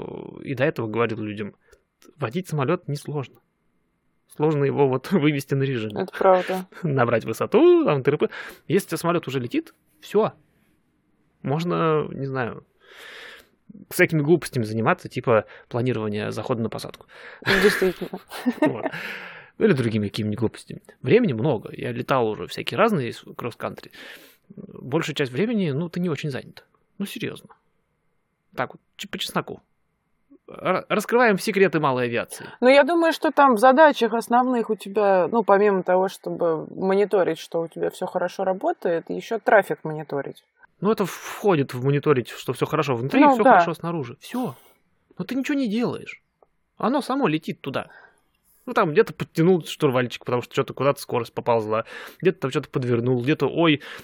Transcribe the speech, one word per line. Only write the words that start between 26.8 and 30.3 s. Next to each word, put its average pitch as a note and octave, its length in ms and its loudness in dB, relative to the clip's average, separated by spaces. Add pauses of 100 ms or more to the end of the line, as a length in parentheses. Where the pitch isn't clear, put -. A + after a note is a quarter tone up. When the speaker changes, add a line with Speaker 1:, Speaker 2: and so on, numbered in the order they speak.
Speaker 1:
Ну, G3+ 80 -6
серьезно. - 440 -10 (1080)
Так - 180 -6
вот, - 60 -20 (160)
ч-, - 120 -12
по - 100 -10
чесноку. - 440 -6 (880)